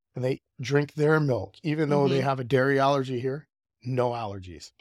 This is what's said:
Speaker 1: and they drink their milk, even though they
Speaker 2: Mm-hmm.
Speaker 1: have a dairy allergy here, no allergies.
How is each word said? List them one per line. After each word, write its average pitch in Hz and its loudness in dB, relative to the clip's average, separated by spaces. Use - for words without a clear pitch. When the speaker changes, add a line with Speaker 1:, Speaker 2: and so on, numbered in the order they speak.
Speaker 1:
and 127 -6
they 131 -4
drink 143 0
their 151 4
milk, 123 -2
even 151 0
though 143 4
they 139 2
Speaker 2:
Mm-hmm. 135 0
Speaker 1:
have 135 -2
a - -4
dairy 135 2
allergy 135 0
here, 135 -6
no 123 0
allergies. 98 -10